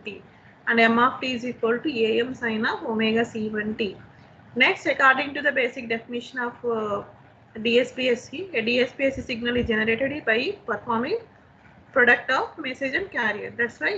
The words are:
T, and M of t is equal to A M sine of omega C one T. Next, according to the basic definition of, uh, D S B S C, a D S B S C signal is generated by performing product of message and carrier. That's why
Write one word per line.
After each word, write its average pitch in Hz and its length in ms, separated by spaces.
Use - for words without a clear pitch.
T, 196 180
and 233 100
M 226 220
of 254 220
t 254 140
is 233 100
equal 233 340
to 254 260
A 220 140
M 254 140
sine 226 320
of 339 180
omega 220 400
C 220 240
one 214 280
T. 202 200
Next, 302 300
according 277 480
to 285 60
the 277 120
basic 247 340
definition 240 520
of, 240 260
uh, 214 380
D 233 180
S 254 120
B 254 180
S 240 200
C, 359 260
a 226 80
D 240 160
S - 180
B 269 80
S 269 100
C 254 60
signal 240 360
is 233 100
generated 226 580
by 254 400
performing 240 520
product 247 400
of 359 260
message 262 380
and 381 160
carrier. 208 440
That's 233 240
why 320 180